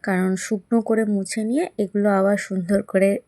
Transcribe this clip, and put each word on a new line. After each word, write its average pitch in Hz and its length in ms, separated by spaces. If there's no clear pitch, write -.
কারণ 185 340
শুকনো 220 460
করে 220 220
মুছে 208 400
নিয়ে 262 200
এগুলো 208 320
আবার 196 280
সুন্দর 190 440
করে 196 280